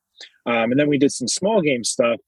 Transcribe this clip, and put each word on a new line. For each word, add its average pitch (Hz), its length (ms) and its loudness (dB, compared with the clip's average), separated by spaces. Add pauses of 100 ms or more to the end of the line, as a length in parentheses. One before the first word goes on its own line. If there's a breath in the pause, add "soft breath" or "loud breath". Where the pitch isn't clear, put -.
(460 loud breath)
Um, 117 260 0
and 131 80 2
then 147 80 2
we 147 100 0
did 135 140 4
some - 160 -6
small 202 340 0
game 135 220 -2
stuff, 117 440 0